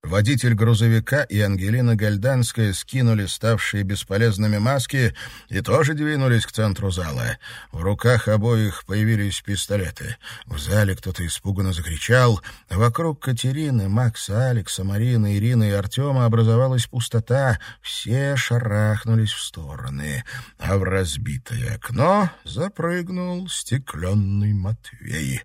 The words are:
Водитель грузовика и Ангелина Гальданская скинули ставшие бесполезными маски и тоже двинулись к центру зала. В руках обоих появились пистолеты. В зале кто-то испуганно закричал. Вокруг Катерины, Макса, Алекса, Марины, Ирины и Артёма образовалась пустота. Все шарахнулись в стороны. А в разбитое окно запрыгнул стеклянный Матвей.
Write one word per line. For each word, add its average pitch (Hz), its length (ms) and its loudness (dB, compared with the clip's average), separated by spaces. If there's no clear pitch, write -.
Водитель 113 480 2
грузовика 113 680 4
и 104 180 0
Ангелина 107 560 2
Гальданская 107 760 0
скинули 113 500 0
ставшие 104 600 -2
бесполезными 104 720 0
маски 127 560 0
и 95 140 -4
тоже 147 320 2
двинулись 139 500 2
к - 80 -14
центру 101 380 -2
зала. 71 480 -4
В 76 80 -8
руках 107 480 2
обоих 107 560 2
появились 101 560 0
пистолеты. 95 800 -4
В - 140 -8
зале 98 360 2
кто-то 90 320 -6
испуганно 95 460 -2
закричал. 101 720 2
Вокруг 120 540 0
Катерины, 131 680 0
Макса, 117 640 0
Алекса, 98 340 -2
Марины, 104 540 2
Ирины 110 320 4
и - 20 0
Артёма 127 540 0
образовалась 117 600 4
пустота. 123 720 0
Все 139 560 -2
шарахнулись 110 960 0
в - 100 -8
стороны. 69 800 -8
А - 180 0
в 98 60 2
разбитое 95 960 -4
окно 175 520 2
запрыгнул 180 1040 -6
стеклянный 101 1040 0
Матвей. 80 920 -4